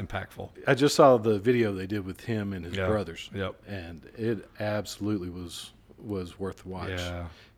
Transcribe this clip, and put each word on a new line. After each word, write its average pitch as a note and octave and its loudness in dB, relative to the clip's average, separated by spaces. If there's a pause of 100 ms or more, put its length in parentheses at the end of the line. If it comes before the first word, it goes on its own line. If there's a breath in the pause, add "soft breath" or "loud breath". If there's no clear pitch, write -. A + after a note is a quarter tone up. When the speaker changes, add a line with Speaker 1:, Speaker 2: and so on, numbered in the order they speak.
Speaker 1:
impactful. G2+ -8 (160)
Speaker 2:
I C3+ 6
just C#3+ 4
saw C3+ 10
the G#2+ 4
video A2+ 4
they F#2 -4
did G2+ -2
with F#2 -10
him G#2 -4
and F2+ -8
his F2 -8
Speaker 1:
Yeah. F#2 0
Speaker 2:
brothers. F#2 -2
Speaker 1:
Yep. F#2+ -4 (120)
Speaker 2:
And E2+ -10 (160)
it A2+ -2 (120)
absolutely G#2 -2
was, F2 -12 (260)
was F#2 -6
worth F#2+ -8
the F#2 -14
watch. F#2 -8
Speaker 1:
Yeah, F2 -6 (320 soft breath)